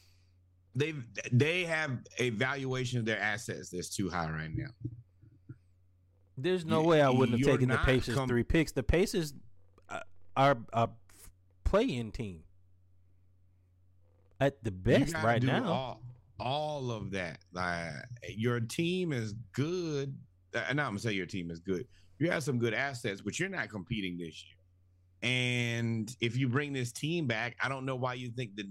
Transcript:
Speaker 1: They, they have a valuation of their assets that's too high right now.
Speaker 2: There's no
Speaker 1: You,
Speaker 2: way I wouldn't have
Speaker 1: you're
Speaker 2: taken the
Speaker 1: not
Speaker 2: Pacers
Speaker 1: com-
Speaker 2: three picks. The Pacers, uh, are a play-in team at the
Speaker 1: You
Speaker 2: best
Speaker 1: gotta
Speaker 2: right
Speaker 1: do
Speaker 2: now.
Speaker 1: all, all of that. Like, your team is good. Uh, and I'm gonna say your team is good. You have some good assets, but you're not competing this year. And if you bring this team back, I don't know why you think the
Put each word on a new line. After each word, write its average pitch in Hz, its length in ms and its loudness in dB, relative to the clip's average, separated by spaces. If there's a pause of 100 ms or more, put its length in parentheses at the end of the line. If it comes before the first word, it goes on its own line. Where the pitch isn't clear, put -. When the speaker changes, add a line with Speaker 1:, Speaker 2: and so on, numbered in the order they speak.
(760)
Speaker 1:
They, 151 200 0 (360)
they 156 340 4
have 156 260 0 (280)
a 123 120 2
valuation 131 680 -2
of 113 60 0
their 110 160 0
assets 104 500 -4
that's 87 240 -6
too 95 140 0
high 82 220 -2
right 80 240 -6
now. - 140 -6 (1700)
Speaker 2:
There's 175 260 0
no 160 180 2
Speaker 1:
You, 165 60 6
Speaker 2:
way 156 140 8
I 135 80 8
wouldn't 123 220 6
have 120 80 4
Speaker 1:
you're 139 100 6
Speaker 2:
taken 127 180 6
the 131 80 4
Speaker 1:
not 156 80 2
Speaker 2:
Pacers 123 300 4
Speaker 1:
com- 131 140 0
Speaker 2:
three 120 140 4
picks. 160 300 2
The - 100 -2
Pacers, 165 520 2 (560)
uh, - 100 -6 (340)
are 135 220 6 (160)
a 113 160 4 (760)
play-in 156 460 2
team 95 340 -8 (2000)
at 139 240 2
the 113 60 -2
Speaker 1:
You 92 60 -6
Speaker 2:
best 139 360 4
Speaker 1:
gotta 107 140 0
Speaker 2:
right 117 140 4
Speaker 1:
do 123 60 4
Speaker 2:
now. 185 240 2
Speaker 1:
all, 123 320 -4 (380)
all 143 500 -2
of 101 220 -6
that. 90 280 -4 (120)
Like, 85 400 -2 (380)
your 117 300 0
team 170 520 -2
is 110 220 -4 (180)
good. 147 640 -2 (380)
Uh, 113 160 -2
and 143 100 0
I'm 139 80 0
gonna 101 120 -4
say 113 120 0
your 92 140 0
team 85 240 -6
is 82 100 -8
good. 92 260 -2 (320)
You 165 120 2
have 165 120 0
some 127 160 0
good 117 160 2
assets, 123 460 -2
but 101 180 -6
you're 180 120 -2
not 143 180 -6
competing 98 480 -4
this 85 260 -10
year. - 140 -20 (680)
And 120 960 0
if 117 160 0
you 131 120 2
bring 143 240 0
this 127 180 -2
team 160 380 -2
back, 117 340 -2
I 120 60 0
don't 135 160 -6
know 131 100 -2
why 123 200 -2
you 127 160 -8
think 117 260 -8
the 104 140 -6